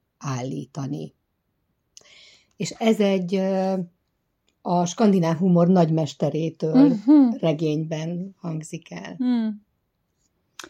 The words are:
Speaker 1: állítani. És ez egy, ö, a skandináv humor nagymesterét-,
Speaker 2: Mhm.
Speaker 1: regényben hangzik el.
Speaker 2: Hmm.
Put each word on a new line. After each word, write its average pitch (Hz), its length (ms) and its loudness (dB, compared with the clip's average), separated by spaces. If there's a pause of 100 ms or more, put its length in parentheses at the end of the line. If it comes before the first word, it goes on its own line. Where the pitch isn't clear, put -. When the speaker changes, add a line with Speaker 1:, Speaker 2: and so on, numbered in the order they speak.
(180)
Speaker 1:
állítani. 143 960 -8 (1400)
És 180 140 -6
ez 226 280 0
egy, 196 360 0
ö, 190 380 0 (880)
a 175 240 0
skandináv 175 520 2
humor 175 300 4
nagymesterét-, 160 1080 0
Speaker 2:
Mhm. 262 560 6 (100)
Speaker 1:
regényben 160 1000 -2
hangzik 160 520 -10
el. 175 260 -14
Speaker 2:
Hmm. 226 480 -2 (1040)